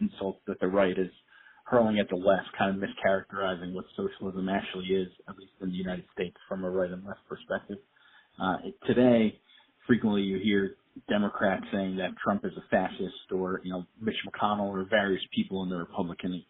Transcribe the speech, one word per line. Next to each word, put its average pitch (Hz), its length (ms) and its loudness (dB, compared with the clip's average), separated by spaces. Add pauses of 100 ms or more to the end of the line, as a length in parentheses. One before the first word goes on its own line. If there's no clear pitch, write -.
insults 98 460 -4
that 95 140 -6
the 92 60 2
right 92 320 4
is 92 120 0 (540)
hurling 110 340 4
at 101 100 2
the 92 80 -2
left, 92 320 4 (100)
kind 98 160 2
of 98 80 -4
mischaracterizing 95 920 -2
what 92 120 -8 (120)
socialism 95 520 -4
actually 95 380 -2
is, 92 220 0 (200)
at - 100 -14
least 95 220 -20
in 95 100 -4
the 90 60 -4
United 90 360 -4
States, 87 240 -6 (120)
from 95 160 -6
a 90 60 -4
right 92 200 0
and 92 140 -10
left 98 240 -14
perspective. 98 500 -8 (640)
Uh, 92 140 0 (300)
today, 117 520 6 (480)
frequently 104 360 4
you 95 200 -2
hear 98 320 2 (340)
Democrats 101 640 2
saying 95 240 -2
that 90 140 -2 (120)
Trump 101 220 0
is 92 120 -4
a 90 140 -14
fascist, 92 640 -2
or, 92 300 -2
you 92 80 -8
know, 90 140 -6 (160)
Mitch 110 160 -2 (100)
McConnell 104 440 -2
or 95 200 -2
various 101 320 4 (120)
people 95 280 -2
in 92 80 -4
the 90 60 -4
Republican 87 720 -6